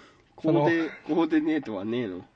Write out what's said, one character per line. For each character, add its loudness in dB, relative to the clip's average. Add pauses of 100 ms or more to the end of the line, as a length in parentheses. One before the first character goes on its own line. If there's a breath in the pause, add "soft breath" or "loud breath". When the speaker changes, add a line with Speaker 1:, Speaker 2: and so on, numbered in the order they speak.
(360 loud breath)
Speaker 1:
コ 0
ー 4
デ-、 2 (180)
Speaker 2:
そ -4
の、 0
Speaker 1:
コ 4
ー 0
デ 2
ィ 2
ネ 0
ー -2
ト -8
は -6
ね -2
え -4
の？ -12